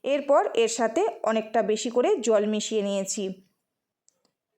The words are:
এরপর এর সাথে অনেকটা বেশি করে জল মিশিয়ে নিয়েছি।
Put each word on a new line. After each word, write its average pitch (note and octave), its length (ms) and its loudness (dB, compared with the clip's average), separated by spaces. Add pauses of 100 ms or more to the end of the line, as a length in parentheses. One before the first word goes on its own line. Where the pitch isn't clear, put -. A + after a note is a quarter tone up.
এরপর C#4+ 380 2 (120)
এর A3+ 240 2
সাথে A3+ 240 0 (200)
অনেকটা A3 400 0
বেশি A3 280 -2
করে B3 200 2 (100)
জল A3 260 4
মিশিয়ে G#3+ 360 -2
নিয়েছি। G3 420 -4 (1300)